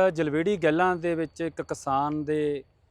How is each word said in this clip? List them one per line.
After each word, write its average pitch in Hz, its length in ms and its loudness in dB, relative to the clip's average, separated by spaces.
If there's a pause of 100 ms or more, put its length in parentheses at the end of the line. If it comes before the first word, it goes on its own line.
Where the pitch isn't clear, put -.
(140)
ਜਲਵੇੜੀ 165 440 0
ਗਹਿਲਾਂ 170 380 2
ਦੇ 170 200 -2
ਵਿੱਚ 160 260 -6
ਇੱਕ 160 200 -6
ਕਿਸਾਨ 147 600 -2
ਦੇ 147 400 -2 (260)